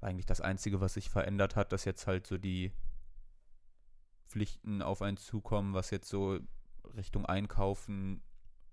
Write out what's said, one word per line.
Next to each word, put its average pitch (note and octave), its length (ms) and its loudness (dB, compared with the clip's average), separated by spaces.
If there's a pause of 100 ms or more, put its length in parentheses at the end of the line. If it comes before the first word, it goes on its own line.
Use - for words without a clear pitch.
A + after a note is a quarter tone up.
war - 100 -2
eigentlich F#2 160 0
das - 140 8
Einzige, F#2+ 400 2
was F#2 140 4
sich - 140 -2
verändert G2 460 4
hat, G2+ 180 4
dass F#2+ 120 2
jetzt - 240 -2
halt F#2 180 2
so F#2+ 100 -2
die F#2 360 -2 (1600)
Pflichten G#2 540 -2
auf F#2+ 200 -2
einen G2+ 140 0
zukommen, G2+ 580 0
was F#2+ 160 -2
jetzt G2 180 -4
so G2 300 0 (580)
Richtung G#2 300 -2
Einkaufen, G2 960 0 (500)